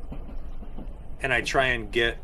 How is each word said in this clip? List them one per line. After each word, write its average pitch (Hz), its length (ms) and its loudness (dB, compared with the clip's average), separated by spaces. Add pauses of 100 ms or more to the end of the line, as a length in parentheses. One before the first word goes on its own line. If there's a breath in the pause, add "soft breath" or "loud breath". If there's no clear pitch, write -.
(1200)
and 131 120 2
I 117 80 4
try 135 240 4
and 117 260 0
get 117 320 4